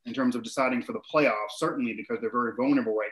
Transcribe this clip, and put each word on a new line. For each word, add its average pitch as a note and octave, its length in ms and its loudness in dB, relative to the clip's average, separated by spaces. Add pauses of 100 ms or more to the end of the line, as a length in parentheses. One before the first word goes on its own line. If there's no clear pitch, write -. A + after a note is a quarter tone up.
in A#2 60 -6
terms B2+ 240 2
of A#2 40 -6
deciding B2+ 400 0
for A#2 120 -6
the A2+ 80 -6 (120)
playoffs, A2 440 2
certainly C#3+ 360 -2
because G#2+ 280 -6
they're A2+ 100 -2
very A#2+ 240 0
vulnerable B2 400 2
right G#2+ 160 -2